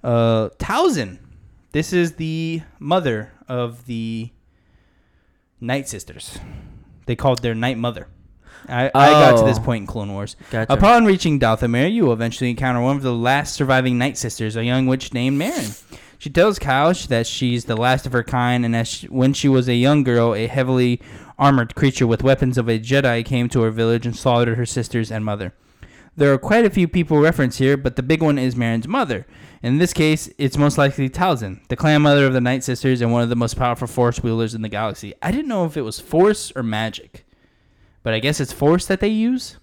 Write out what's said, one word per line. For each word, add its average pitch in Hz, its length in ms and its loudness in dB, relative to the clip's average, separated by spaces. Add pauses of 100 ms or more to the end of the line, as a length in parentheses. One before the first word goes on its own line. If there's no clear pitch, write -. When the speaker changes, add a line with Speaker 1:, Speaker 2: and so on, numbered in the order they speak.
Speaker 1:
Uh, 117 460 2 (100)
Talzin. 226 600 -2 (540)
This 156 200 -2
is 170 220 0
the 160 480 -6 (160)
mother 143 540 -2 (160)
of 120 380 -6
the 113 440 -8 (1300)
Night 131 280 -6
Sisters. - 500 -16 (680)
They 120 100 -4
called 127 260 0
their 117 120 -2
Night 117 240 -4
Mother. 117 280 -6 (640)
I, 123 260 0
I 139 160 8
got 143 300 8
to 110 40 4
this 110 140 2
Speaker 2:
Oh. 110 40 -6
Speaker 1:
point 113 200 -2
in 95 40 -12
Clone 101 260 -8
Wars. 101 240 -10 (140)
Speaker 2:
Gotcha. 110 220 -2
Speaker 1:
Upon 226 320 6
reaching 180 340 2
Dathomir, 123 540 0
you 226 140 2
will 123 60 4
eventually 117 380 -2
encounter 123 300 -2
one 135 160 0
of 135 60 -6
the 131 100 -2
last 127 420 0
surviving 127 440 2
Night 135 180 -2
Sisters, 110 400 -6
a 113 80 -4
young 127 220 0
witch 131 260 -2
named 127 240 -2
Marin. 165 340 -4 (480)
She 151 120 -12
tells 196 280 2
Cal 147 360 0
sh-, - 140 -10
that 117 180 0
she's 120 400 -4
the 113 100 -4
last 127 300 0
of 127 60 -8
her 123 100 0
kind, 123 420 0
and 117 80 -2
that 113 140 -2
sh-, - 240 -12
when 131 240 2
she 139 140 0
was 127 200 2
a 120 60 0
young 139 300 4
girl, 117 300 2
a 110 120 -4
heavily 127 540 0 (380)
armored 135 360 2
creature 131 320 2
with 113 160 0
weapons 131 340 2
of 117 120 -2
a 113 100 0
Jedi 120 460 0
came 120 260 0
to 127 120 0
her 113 80 2
village 113 360 0
and 117 100 -6
slaughtered 120 400 2
her 120 80 -2
sisters 113 480 -4
and 107 120 -6
mother. 104 280 -6 (640)
There 143 160 4
are 135 60 2
quite 233 260 2
a 202 60 4
few 175 180 2
people 156 300 2
referenced 147 400 2
here, 135 180 4
but 135 200 -4
the 135 60 -4
big 156 200 0
one 147 160 2
is 127 180 -2
Marin's 117 320 -2
mother. 165 380 -4 (360)
In 127 160 0
this 175 140 2
case, 156 460 0
it's 135 180 -2
most 147 220 2
likely 135 320 0
Talzin, 131 580 -2
the 123 80 -4
clan 151 260 4
mother 143 220 6
of 131 80 2
the 127 80 2
Night 127 240 0
Sisters 127 380 0
and 117 100 2
one 120 100 2
of 117 60 0
the 120 80 -2
most 117 220 -2
powerful 123 300 -2
Force 120 340 0
wielders 113 320 -2
in 110 80 -8
the 110 60 -8
galaxy. 101 520 -6
I 165 120 -4
didn't 294 160 -4
know 196 180 -2
if 156 100 -8
it 147 60 -6
was 113 180 -8
Force 196 540 2
or 135 80 -6
magic, 110 640 -6 (800)
but 90 100 -2
I - 60 -2
guess 143 200 -2
it's 135 120 -4
Force 160 340 2
that 190 140 -2
they 202 80 0
use? 226 540 -2